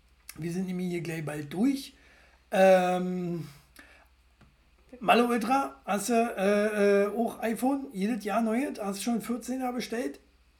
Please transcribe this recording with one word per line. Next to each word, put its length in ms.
wir 140
sind 160
nämlich 220
hier 120
gleich 240
bald 260
durch. 440
Ähm, 960
Malle 260
Ultra, 480
hast 240
du, 40
äh, 880
äh, 40
auch 340
iPhone? 500
Jedes 320
Jahr 180
neues? 380
Hast 200
du 40
schon 180
vierzehner 520
bestellt? 460